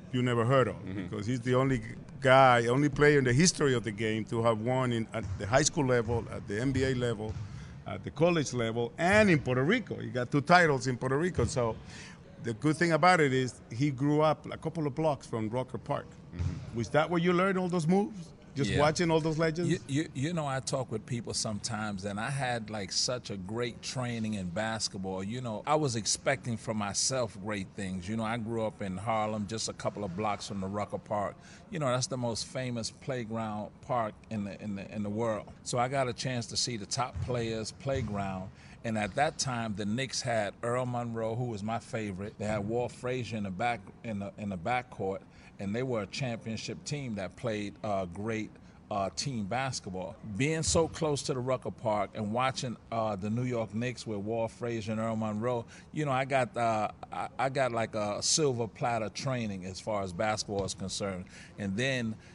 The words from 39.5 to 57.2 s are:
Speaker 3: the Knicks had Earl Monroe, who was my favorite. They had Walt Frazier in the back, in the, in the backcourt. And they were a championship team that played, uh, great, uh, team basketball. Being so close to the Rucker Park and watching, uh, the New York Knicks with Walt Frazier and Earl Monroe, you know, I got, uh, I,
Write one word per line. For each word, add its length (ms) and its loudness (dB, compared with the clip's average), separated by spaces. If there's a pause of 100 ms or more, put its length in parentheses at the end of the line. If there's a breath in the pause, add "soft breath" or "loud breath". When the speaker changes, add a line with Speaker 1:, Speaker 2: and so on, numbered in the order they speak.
Speaker 3:
the 80 -4
Knicks 380 -2
had 400 0
Earl 240 0
Monroe, 480 -2
who 100 -2
was 180 -4
my 180 -2
favorite. 580 -6
They 80 -4
had 200 0
Walt 260 0
Frazier 440 -4
in 60 -2
the 80 -4
back, 300 0 (220)
in 180 -4
the, 180 -6
in 100 -4
the 80 -2
backcourt. 640 -2 (400 loud breath)
And 160 -4
they 80 0
were 200 -2
a 40 -4
championship 800 -6
team 300 -4
that 200 -6
played, 480 -4
uh, 220 0
great, 460 -4 (400 loud breath)
uh, 260 0
team 300 -4
basketball. 680 -4 (220)
Being 260 0
so 240 4
close 360 -2
to 120 -2
the 60 -2
Rucker 320 -2
Park 420 0
and 160 -2
watching, 460 0 (160)
uh, 240 0
the 140 -4
New 120 0
York 320 -2
Knicks 320 -4
with 120 -4
Walt 340 -2
Frazier 400 -4
and 80 -2
Earl 160 0
Monroe, 480 0 (280 loud breath)
you 120 -2
know, 80 0
I 120 2
got, 320 2
uh, 340 2 (200)
I, 180 -6 (100)